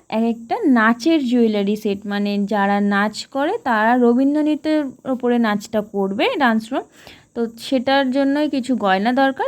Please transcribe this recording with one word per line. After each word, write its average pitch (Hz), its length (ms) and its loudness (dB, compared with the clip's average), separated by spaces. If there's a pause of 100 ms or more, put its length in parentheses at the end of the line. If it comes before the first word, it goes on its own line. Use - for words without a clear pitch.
এক 220 140 -2
একটা 233 340 -2 (100)
নাচের 240 600 2
জুয়েলারি 214 500 2
সেট, 202 300 -6
মানে 202 380 -2
যারা 202 360 0
নাচ 202 460 -2
করে 285 260 -4 (120)
তারা 226 320 2
রবীন্দ্রনৃত্যের 285 1120 0
ওপরে 240 280 0
নাচটা 214 420 -2
করবে, 202 480 -2 (100)
ডান্স 226 300 0
ফর্ম। 311 140 -4 (520)
তো 233 120 -4 (120)
সেটার 269 520 0
জন্যই 277 400 0
কিছু 262 260 -2
গয়না 202 360 0
দরকার, 269 340 0